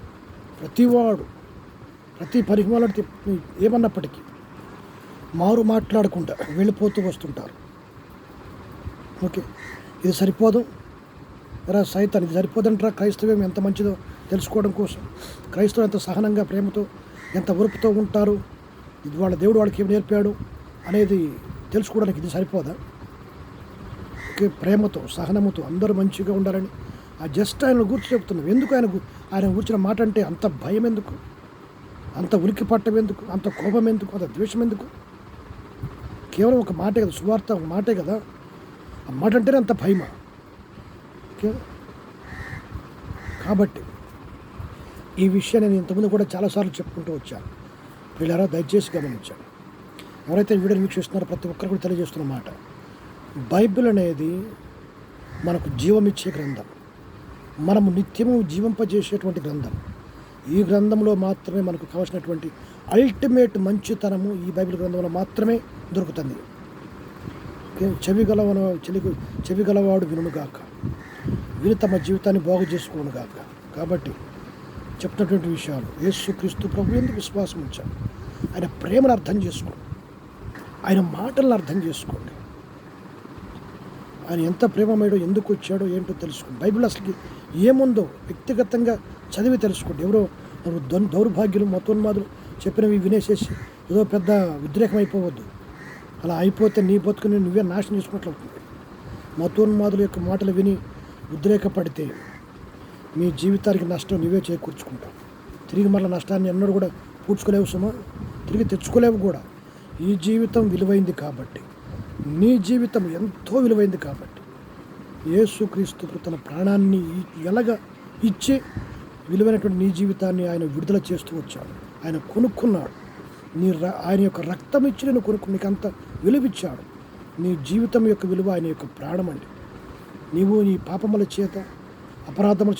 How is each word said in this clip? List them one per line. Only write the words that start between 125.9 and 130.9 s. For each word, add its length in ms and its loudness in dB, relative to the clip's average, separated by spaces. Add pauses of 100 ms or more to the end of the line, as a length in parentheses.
విలువిచ్చాడు. 580 0 (600)
నీ 140 0 (120)
జీవితం 380 4
యొక్క 200 2
విలువ 260 0
ఆయన 140 -2
యొక్క 200 -6 (120)
ప్రాణం 320 -4
అండి. 180 -10 (880)
నీవు 260 6
నీ 140 4
పాపముల 500 0 (140)